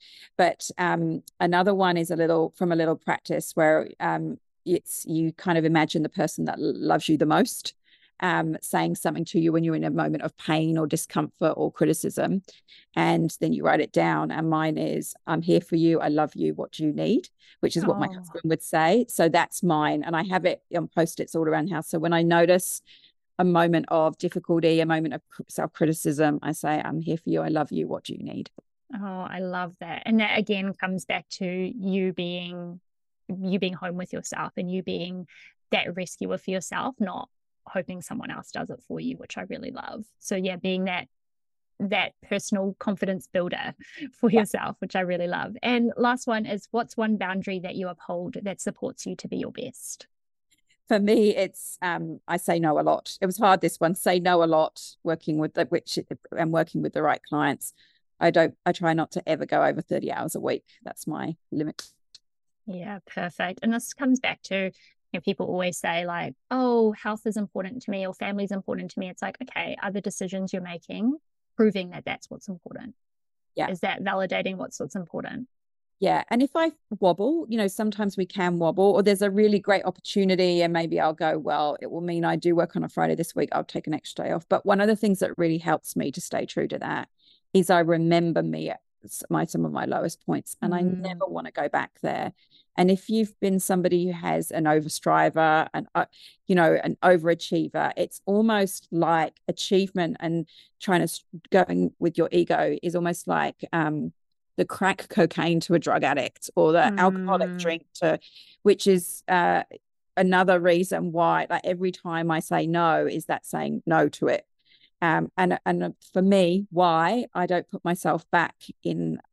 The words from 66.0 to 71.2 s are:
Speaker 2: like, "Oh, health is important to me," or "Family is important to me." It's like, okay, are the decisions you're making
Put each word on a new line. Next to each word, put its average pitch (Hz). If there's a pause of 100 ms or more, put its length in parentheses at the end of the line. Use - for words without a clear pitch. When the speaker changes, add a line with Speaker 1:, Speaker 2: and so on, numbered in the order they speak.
Speaker 2:
like, 170 (160)
"Oh, 240
health 214
is 214
important 202
to -
me," 196
or 185
"Family 202
is 196
important 185
to -
me." 185
It's -
like, 190
okay, 170
are 196
the 196
decisions 190
you're 185
making 185 (400)